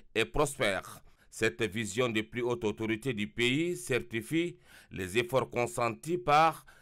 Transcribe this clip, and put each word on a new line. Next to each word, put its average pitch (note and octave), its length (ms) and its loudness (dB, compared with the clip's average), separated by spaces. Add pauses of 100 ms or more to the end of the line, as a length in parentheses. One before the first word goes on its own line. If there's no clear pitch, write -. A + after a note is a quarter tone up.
(160)
et A2+ 100 4
prospère. A#2+ 760 0 (320)
Cette A2+ 300 0
vision A2 460 0
des G#2+ 140 0
plus A#2+ 180 -8
hautes A#2+ 240 0
autorités A2 480 -2
du G#2 160 -4
pays D3 480 0
certifie B2+ 800 -2 (340)
les F#2 260 -4
efforts B2 320 2
consentis A#2+ 680 -2
par D#3 480 4 (160)